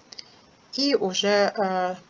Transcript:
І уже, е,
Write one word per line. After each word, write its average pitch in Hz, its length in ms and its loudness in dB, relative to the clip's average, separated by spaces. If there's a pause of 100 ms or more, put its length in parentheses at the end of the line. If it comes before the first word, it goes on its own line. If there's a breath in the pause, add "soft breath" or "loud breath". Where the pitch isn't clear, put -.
(720 loud breath)
І 277 220 2
уже, 202 600 2
е, 185 400 0 (120)